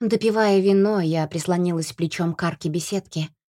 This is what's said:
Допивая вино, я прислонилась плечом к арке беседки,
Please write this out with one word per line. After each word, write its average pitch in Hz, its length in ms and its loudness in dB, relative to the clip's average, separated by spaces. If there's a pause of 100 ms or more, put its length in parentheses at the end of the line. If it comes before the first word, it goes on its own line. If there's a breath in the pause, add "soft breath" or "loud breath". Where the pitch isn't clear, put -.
Допивая 214 600 2
вино, 196 400 4
я 160 260 0
прислонилась 175 680 -2
плечом 170 400 -4
к - 120 -10
арке 165 240 -4
беседки, 160 600 -6 (280)